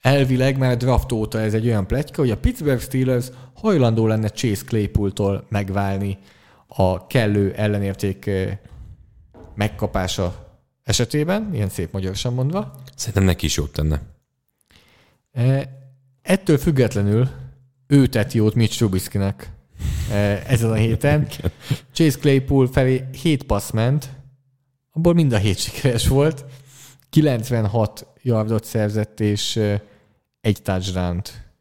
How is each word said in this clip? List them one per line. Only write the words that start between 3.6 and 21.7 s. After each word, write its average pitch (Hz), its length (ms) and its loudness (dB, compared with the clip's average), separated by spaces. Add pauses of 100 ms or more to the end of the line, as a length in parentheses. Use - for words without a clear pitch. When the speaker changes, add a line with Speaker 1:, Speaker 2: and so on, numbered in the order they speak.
Speaker 1:
lenne 110 220 0
Chase 104 360 -4
Claypooltól 101 840 -2
megválni 98 720 -2 (480)
a 92 400 -2
kellő 104 480 2
ellenérték, 101 720 -4
ö, 95 240 -2 (1040)
megkapása 98 960 -4 (300)
esetében, 175 720 -2
ilyen 104 140 -2
szép 87 240 -6
magyarosan 98 420 -4
mondva. 151 400 -4 (220)
Speaker 2:
Szerintem 98 280 0
neki 87 220 2
is 76 100 -2
jót 73 160 -6
tenne. 76 280 -2 (1300)
Speaker 1:
E, 131 380 0 (520)
ettől 170 360 2
függetlenül 117 680 2 (580)
ő 143 200 6
tett - 260 0
jót 107 220 4
Mitch 113 220 2
Trubiskynek, 98 760 -2 (600)
e, 101 360 0
ezen 117 240 2
a 110 40 0
héten. 117 520 2
Speaker 2:
<laughs> - 120 -12
Igen. - 120 -2 (420)